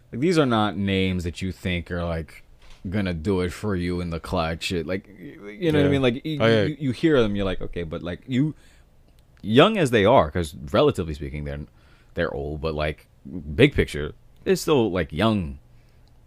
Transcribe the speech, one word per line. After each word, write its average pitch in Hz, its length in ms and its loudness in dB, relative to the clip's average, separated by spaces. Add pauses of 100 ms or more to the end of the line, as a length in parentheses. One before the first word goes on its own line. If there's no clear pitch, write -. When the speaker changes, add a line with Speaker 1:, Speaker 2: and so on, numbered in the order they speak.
(120)
Speaker 1:
Like, 117 100 -8
these 170 160 2
are 147 80 6
not 107 320 2
names 95 460 0
that 87 180 -6
you 92 100 -4
think 87 380 -4
are, 87 160 -4
like, 82 380 -6 (440)
gonna 92 280 -2
do 90 260 0
it 87 100 -2
for 104 240 -4
you 87 260 -2
in 85 100 -6
the 82 80 -4
clutch. 85 520 -4
It, 85 140 -2
like, 95 220 -6
y-, 101 520 -16
you 165 120 0
know 151 80 4
what 143 60 4
I - 0 -
Speaker 2:
Yeah. 143 60 4
Speaker 1:
mean? 139 120 2
Like, 127 200 0
y-, 156 160 -4
Speaker 2:
Oh, 107 60 2
yeah. 113 200 6
Speaker 1:
you, 147 140 -4
you 143 120 -2
hear 147 320 2
them, 101 120 0
you're 101 80 -2
like, 92 160 -2
"Okay," - 220 -8
but, 82 220 -8
like, 85 240 -8
you, 139 260 0 (880)
young 165 380 6
as 143 100 2
they 110 160 4
are, 104 240 6
'cause 85 260 -4 (160)
relatively 98 440 2
speaking, 73 280 -10
they're, 71 220 -8 (480)
they're 85 180 -2
old, 73 300 -6
but, 80 140 -4
like, 76 320 -4 (480)
big 131 180 6
picture, 76 400 -2 (300)
they're 190 120 2
still, 131 360 2
like, 85 200 -2
young. 87 460 0 (680)